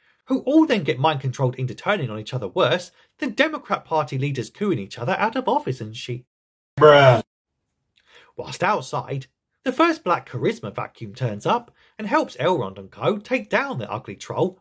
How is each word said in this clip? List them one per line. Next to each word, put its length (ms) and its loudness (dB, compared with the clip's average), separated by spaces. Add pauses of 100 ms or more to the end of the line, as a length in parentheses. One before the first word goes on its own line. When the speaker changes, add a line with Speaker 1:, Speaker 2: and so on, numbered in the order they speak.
(260)
Speaker 1:
who 140 -2
all 260 4
then 180 0
get 160 -2
mind-controlled 560 0
into 200 -6
turning 340 -2
on 100 -8
each 140 -12
other 140 -4
worse 440 0 (280)
than 120 -4
Democrat 540 -2
Party 320 -2
leaders 320 -4
cooing 300 -2
each 180 -12
other 220 -2
out 160 0
of 120 -2
office 320 -2
and 160 -12
shit. 280 -10 (540)
Speaker 2:
Bruh. 460 8 (1120)
Speaker 1:
Whilst 280 -8
outside, 640 -2 (360)
the 80 0
first 320 2
black 260 0
charisma 440 -4
vacuum 420 -10
turns 300 -4
up 260 -2 (260)
and 100 -8
helps 300 0
Elrond 400 -2
and 140 -18
co 260 -2
take 320 -4
down 300 -2
the 100 -8
ugly 260 -8
troll 460 -4